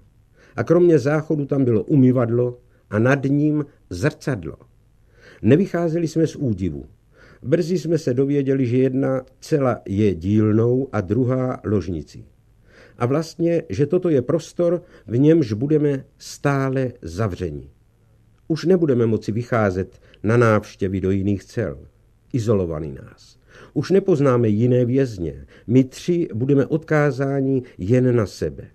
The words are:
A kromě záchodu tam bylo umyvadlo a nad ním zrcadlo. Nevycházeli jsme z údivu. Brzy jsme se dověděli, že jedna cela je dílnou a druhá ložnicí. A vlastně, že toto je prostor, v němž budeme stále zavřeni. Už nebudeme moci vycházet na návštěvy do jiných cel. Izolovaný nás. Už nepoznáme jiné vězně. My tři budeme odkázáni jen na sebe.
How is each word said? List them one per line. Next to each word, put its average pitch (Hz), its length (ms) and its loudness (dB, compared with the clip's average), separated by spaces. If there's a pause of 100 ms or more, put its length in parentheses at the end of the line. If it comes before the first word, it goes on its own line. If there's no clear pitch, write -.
(560)
A 110 80 -2
kromě 170 340 4
záchodu 147 480 -2
tam 139 180 0
bylo 117 180 2
umyvadlo 123 760 2 (320)
a 104 80 0
nad 131 260 2
ním 147 420 0 (240)
zrcadlo. 95 640 -6 (840)
Nevycházeli 170 680 2
jsme 160 180 0
z 156 100 -4
údivu. 90 480 -4 (580)
Brzy 165 360 0
jsme 160 200 -2
se 139 160 -2
dověděli, 135 520 0
že 120 100 0
jedna 131 460 0 (180)
cela 135 480 -2
je 98 260 2
dílnou 107 800 2
a 104 80 -2
druhá 123 640 -2
ložnicí. 85 640 -4 (720)
A 120 80 -2
vlastně, 165 600 -2
že 127 180 -2
toto 180 220 0
je 139 140 2
prostor, 170 600 -2 (240)
v 110 120 -2
němž 147 340 4
budeme 143 520 0 (140)
stále 135 760 -2 (100)
zavřeni. 82 680 -6 (800)
Už 151 160 -4
nebudeme 160 420 2
moci 110 260 -2
vycházet 101 680 -2 (220)
na 110 140 2
návštěvy 104 640 2
do 95 100 0
jiných 98 340 0
cel. 80 340 -8 (540)
Izolovaný 90 600 -2
nás. - 460 -20 (360)
Už - 160 -4
nepoznáme 143 580 2
jiné 120 360 2
vězně. 98 600 -4 (200)
My 127 180 4
tři 170 500 -4
budeme 135 320 0
odkázáni 139 960 0 (160)
jen 123 380 2
na 110 100 2
sebe. 73 380 -8 (100)